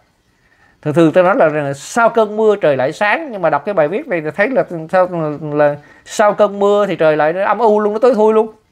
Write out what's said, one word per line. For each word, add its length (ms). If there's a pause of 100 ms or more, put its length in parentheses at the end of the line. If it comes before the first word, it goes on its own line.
(840)
Thường 120
thường 180
tôi 120
nói 120
là, 120
là 260
sau 340
cơn 280
mưa 200
trời 200
lại 160
sáng, 400
nhưng 100
mà 80
đọc 140
cái 100
bài 140
viết 200
này 120
thì 100
thấy 180
là 160 (260)
sao, 200
là, 300
là 360 (280)
sau 300
cơn 240
mưa 280
thì 100
trời 200
lại 160
âm 260
u 220
luôn, 120
nó 60
tối 160
thui 200
luôn. 180 (200)